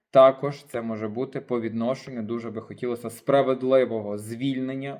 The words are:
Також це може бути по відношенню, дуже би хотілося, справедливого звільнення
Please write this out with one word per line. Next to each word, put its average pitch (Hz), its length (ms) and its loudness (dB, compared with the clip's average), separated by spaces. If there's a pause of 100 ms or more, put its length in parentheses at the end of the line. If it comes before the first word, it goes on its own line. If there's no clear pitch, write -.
(120)
Також 135 520 6
це - 180 -8
може 110 260 -4
бути 127 340 -6
по 123 200 -4
відношенню, 117 640 -4
дуже 113 280 -6
би 110 100 -10
хотілося, 120 480 -8
справедливого 127 1080 2
звільнення 131 840 -6